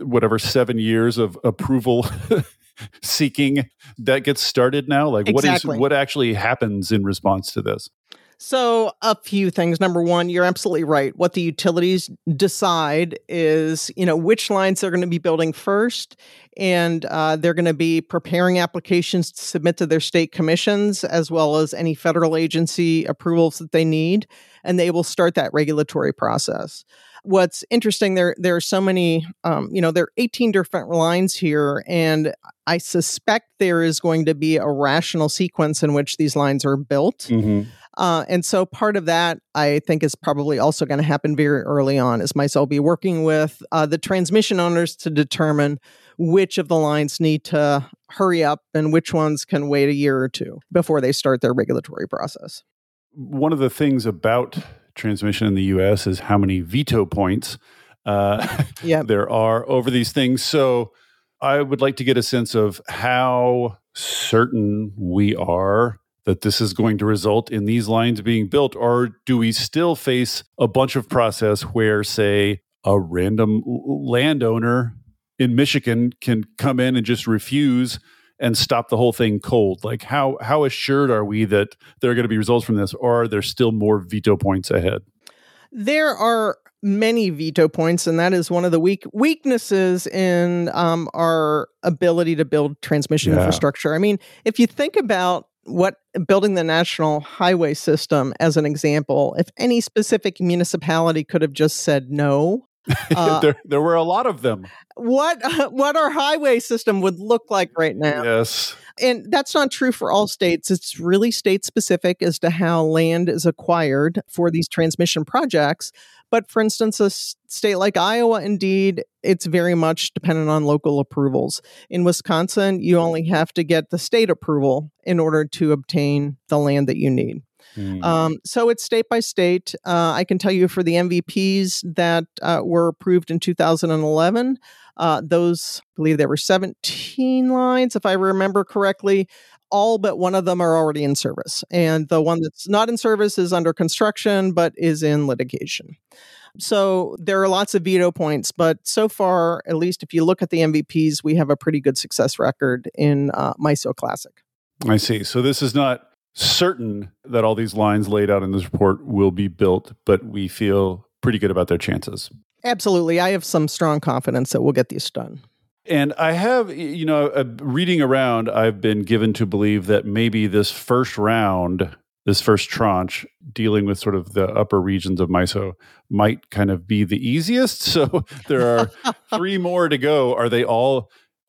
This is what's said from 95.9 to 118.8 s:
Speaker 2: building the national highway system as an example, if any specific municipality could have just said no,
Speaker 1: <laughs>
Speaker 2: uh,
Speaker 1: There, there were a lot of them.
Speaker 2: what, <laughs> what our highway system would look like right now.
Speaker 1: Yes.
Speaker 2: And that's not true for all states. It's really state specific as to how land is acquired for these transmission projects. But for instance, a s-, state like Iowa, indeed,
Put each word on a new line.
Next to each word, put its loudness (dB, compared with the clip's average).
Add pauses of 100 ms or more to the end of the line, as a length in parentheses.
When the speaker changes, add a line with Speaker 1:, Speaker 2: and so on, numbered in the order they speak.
Speaker 2:
building 4
the 0
national 0
highway 0
system 0
as 2
an 2
example, 0
if 0 (100)
any 2
specific -2
municipality 0
could -2
have -2
just 0
said 0
no, 0 (200)
Speaker 1:
<laughs> 0
Speaker 2:
uh, 2
Speaker 1:
There, 4
there 0
were 2
a 4
lot 0
of -2
them. -2 (300)
Speaker 2:
what, 0
<laughs> -2
what 0
our 2
highway 0
system -2
would 0
look 0
like 0
right 0
now. -2
Speaker 1:
Yes. 0 (240)
Speaker 2:
And 0
that's 0
not 2
true 0
for -4
all 2
states. -2
It's -4
really 2
state 0
specific 0
as -2
to 0
how 0
land 2
is -2
acquired 0
for 0
these -2
transmission 0
projects. 0 (400)
But 0
for 0
instance, 0
a 4
s-, -6 (140)
state -2
like 0
Iowa, 2
indeed, 0 (180)